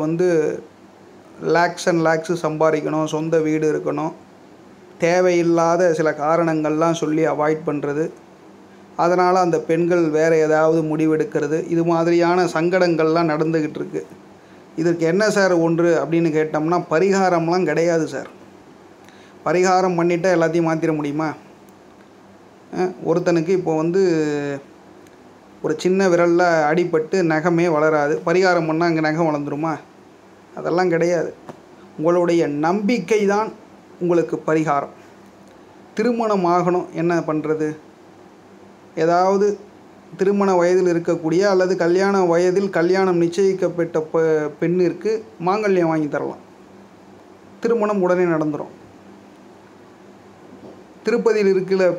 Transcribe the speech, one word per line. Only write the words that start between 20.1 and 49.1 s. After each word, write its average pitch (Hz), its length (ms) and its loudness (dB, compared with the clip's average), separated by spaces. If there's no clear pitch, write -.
எல்லாத்தையும் 165 340 2
மாத்திர 160 300 0
முடியுமா? 147 300 -4
அஹ், 180 140 -4
ஒருத்தனுக்கு 170 500 0
இப்போ 160 220 -2
வந்து 170 200 0
ஒரு 151 180 -2
சின்ன 185 300 2
விரல்ல 175 300 4
அடிபட்டு 165 500 -2
நகமே 170 420 0
வளராது. 151 400 2
பரிகாரம் 175 420 2
பண்ணா 160 220 0
அங்க 160 160 -2
நகம் 156 220 0
வளர்ந்துருமா? 147 460 -4
அதெல்லாம் 175 360 0
கிடையாது. 170 360 -2
உங்களுடைய 170 420 2
நம்பிக்கை 208 560 0
தான் 214 160 -4
உங்களுக்கு 170 340 0
பரிகாரம். 151 480 -2
திருமணம் 220 460 0
ஆகணும், 175 320 -2
என்ன 170 300 0
பண்றது? 151 380 -2
ஏதாவது 185 440 2
திருமண 196 300 0
வயதில் 180 320 2
இருக்கக்கூடிய 165 500 -2
அல்லது 185 220 2
கல்யாண 190 320 2
வயதில் 180 360 2
கல்யாணம் 180 460 2
நிச்சயிக்கப்பட்ட 170 720 -2
பெ-, 156 360 0
பெண்ணிற்கு 175 520 0
மாங்கல்யம் 190 440 0
வாங்கி 156 240 -2
தரலாம். 139 260 -8
திருமணம் 208 440 0
உடனே 180 280 2
நடந்துரும். 151 400 -4